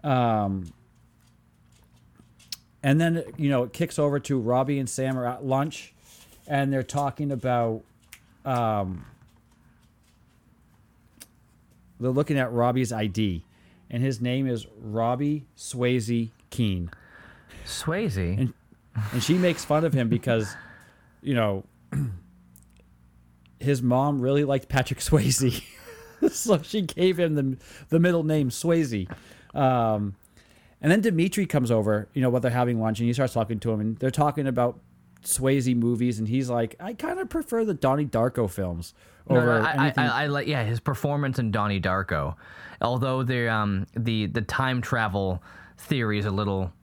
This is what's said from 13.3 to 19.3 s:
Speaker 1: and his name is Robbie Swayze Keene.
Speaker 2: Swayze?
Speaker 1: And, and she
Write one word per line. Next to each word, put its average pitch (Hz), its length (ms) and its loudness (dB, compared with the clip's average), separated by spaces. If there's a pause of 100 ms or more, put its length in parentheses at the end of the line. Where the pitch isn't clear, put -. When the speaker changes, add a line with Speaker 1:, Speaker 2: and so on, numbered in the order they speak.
Speaker 1:
and 120 140 -2
his 127 180 -2
name 131 260 0
is 113 200 -4 (120)
Robbie 123 680 -2 (120)
Swayze 120 720 0 (200)
Keene. 92 400 -2 (760)
Speaker 2:
Swayze? 110 720 -2
Speaker 1:
And, 127 160 0 (580)
and 123 120 -2
she 156 140 2